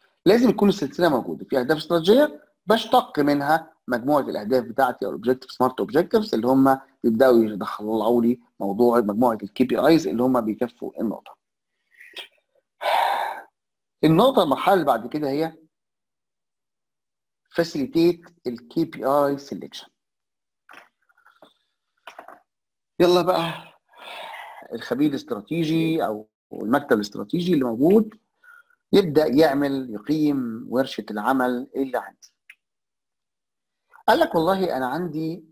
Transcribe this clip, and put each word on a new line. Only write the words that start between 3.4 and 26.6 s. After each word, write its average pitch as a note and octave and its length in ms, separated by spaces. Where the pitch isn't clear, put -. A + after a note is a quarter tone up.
مجموعه B2 340
الاهداف A#2 440
بتاعتي B2 400
او F#2+ 40
الاوبجيكتيف، A2+ 420
سمارت - 280
اوبجيكتيفز، D3 560
اللي A2+ 120
هم C3+ 320
بيبداوا A#2 420
يطلعوا G#2+ 760
لي A#2+ 180
موضوع A#2 400
مجموعه A2 440
الكي A2+ 200
بي B2 240
ايز E3 200
اللي A2+ 160
هم B2+ 180
بيكافئوا A2 600
النقطه. - 360
النقطه، G3 400
المرحله D3+ 300
اللي F3 120
بعد A#2+ 220
كده D3+ 220
هي D#3+ 280
facilitate E3 680
الكي B2+ 380
بي - 200
اي C#3+ 320
selection. - 520
يلا F3+ 220
بقى E3 520
الخبير B2 360
الاستراتيجي D#3+ 960
او G#2+ 240
المكتب B2+ 400